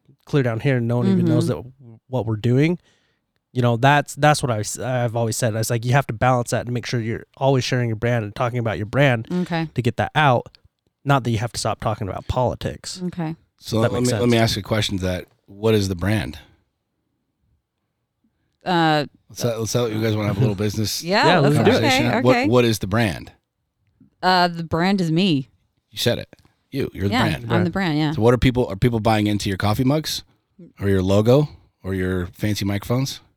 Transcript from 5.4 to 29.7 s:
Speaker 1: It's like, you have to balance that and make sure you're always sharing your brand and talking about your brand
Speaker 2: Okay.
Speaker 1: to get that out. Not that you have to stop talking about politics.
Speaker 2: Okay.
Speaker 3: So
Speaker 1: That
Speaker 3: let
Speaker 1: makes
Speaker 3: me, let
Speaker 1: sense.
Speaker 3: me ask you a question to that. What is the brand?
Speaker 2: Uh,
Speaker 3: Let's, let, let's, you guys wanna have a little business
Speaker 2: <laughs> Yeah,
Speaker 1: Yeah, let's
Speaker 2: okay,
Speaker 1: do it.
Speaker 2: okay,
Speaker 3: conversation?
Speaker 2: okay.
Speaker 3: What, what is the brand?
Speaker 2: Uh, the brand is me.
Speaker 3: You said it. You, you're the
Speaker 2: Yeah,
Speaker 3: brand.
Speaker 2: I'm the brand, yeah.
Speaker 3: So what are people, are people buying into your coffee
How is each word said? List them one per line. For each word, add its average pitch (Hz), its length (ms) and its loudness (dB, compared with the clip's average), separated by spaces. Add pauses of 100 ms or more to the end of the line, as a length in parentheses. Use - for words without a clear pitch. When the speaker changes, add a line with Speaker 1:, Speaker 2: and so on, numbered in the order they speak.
Speaker 1:
It's 110 160 -2
like, 117 140 -2
you 123 80 0
have 139 140 4
to 123 60 -4
balance 123 380 0
that 113 140 -2
and 120 80 -6
make 117 120 -6
sure 123 140 -4
you're 110 260 -6 (120)
always 135 260 2
sharing 123 240 -2
your 113 80 -4
brand 117 300 -2
and 104 100 -10
talking 123 240 -2
about 110 180 -2
your 104 80 -4
brand 123 460 2
Speaker 2:
Okay. 165 420 -2
Speaker 1:
to - 80 -4
get 117 160 -2
that 104 160 -2
out. 143 440 2 (480)
Not 139 180 2
that 120 80 -2
you 113 80 0
have 117 140 -6
to - 60 -8
stop 107 200 -4
talking 110 280 -4
about 87 200 -10
politics. - 800 -4
Speaker 2:
Okay. 165 300 -6 (220)
Speaker 3:
So - 240 -4
Speaker 1:
That 110 120 0
Speaker 3:
let 120 80 -2
Speaker 1:
makes 123 80 0
Speaker 3:
me, 123 40 0
let 104 100 -2
Speaker 1:
sense. 120 80 2
Speaker 3:
me 117 60 4
ask 113 200 2
you - 20 -6
a 95 40 -6
question 104 340 -2
to 90 80 -6
that. 90 200 -4 (220)
What 104 260 0
is 101 140 2
the 95 80 -4
brand? 101 420 -4 (2250)
Speaker 2:
Uh, 160 420 0 (240)
Speaker 3:
Let's, - 140 -10
let, 117 160 -2
let's, 110 160 -2
you 113 260 -2
guys 110 140 0
wanna 104 140 -2
have - 80 -2
a - 40 2
little 110 140 2
business 107 480 -4
Speaker 2:
<laughs> - 0 -
Yeah, 208 240 2
Speaker 1:
Yeah, 180 120 4
let's 143 160 4
Speaker 2:
okay, - 100 2
Speaker 1:
do 208 60 6
it. 254 40 6
Speaker 2:
okay, - 140 2
Speaker 3:
conversation? - 240 2
Speaker 2:
okay. - 80 0 (240)
Speaker 3:
What, 101 40 0
what 123 160 4
is 113 140 0
the 104 80 -8
brand? 92 440 -2 (920)
Speaker 2:
Uh, 180 240 4
the 170 160 -6
brand 185 380 0
is 165 100 0
me. 160 380 2 (420)
Speaker 3:
You 107 80 -20
said 120 200 0
it. - 160 -14 (360)
You, 135 220 -4
you're 90 140 -4
the 98 60 -2
Speaker 2:
Yeah, - 240 2
Speaker 3:
brand. 85 160 -8
Speaker 2:
I'm - 100 2
the - 60 0
brand, 165 280 -2
yeah. 151 160 0
Speaker 3:
So 151 80 -4
what 120 120 4
are 123 60 4
people, 123 280 2
are - 80 -8
people 117 240 0
buying 107 280 2
into 104 220 -2
your 95 80 -2
coffee 107 260 0